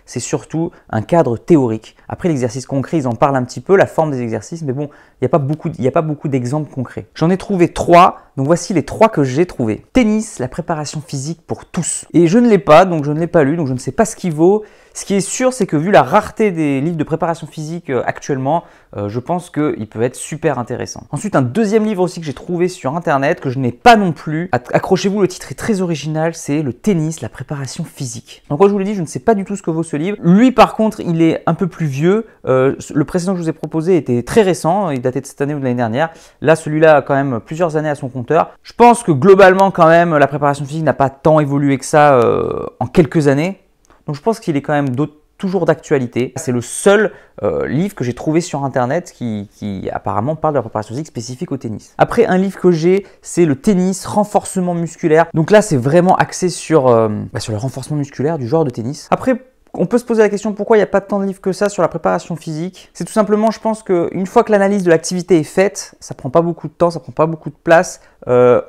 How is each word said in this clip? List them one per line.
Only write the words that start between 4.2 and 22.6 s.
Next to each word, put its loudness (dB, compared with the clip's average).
exercices, -8
mais -6
bon, -6
il -2
n'y -2
a -2
pas 2
beaucoup, -4
il -10
n'y -2
a 0
pas 0
beaucoup -6
d'exemples -4
concrets. -10
J'en 0
ai 2
trouvé 0
trois. 4
Donc -2
voici 0
les 0
trois 2
que 0
j'ai 0
trouvés. -6
Tennis, 0
la -4
préparation -8
physique -10
pour -10
tous. -8
Et 6
je 4
ne 4
l'ai 6
pas, 8
donc -2
je -2
ne -2
l'ai -2
pas 4
lu, 0
donc -4
je -4
ne -4
sais -8
pas 0
ce -6
qu'il -6
vaut. 2
Ce -14
qui -2
est 2
sûr, -2
c'est -2
que -4
vu -2
la 6
rareté 0
des -2
livres -2
de -2
préparation -4
physique, -12
euh, -2
actuellement, -4
euh, -6
je -6
pense -6
qu'il -4
peut -6
être -2
super -4
intéressant. -8
Ensuite, -6
un 4
deuxième 0
livre -2
aussi -4
que -10
j'ai -8
trouvé -4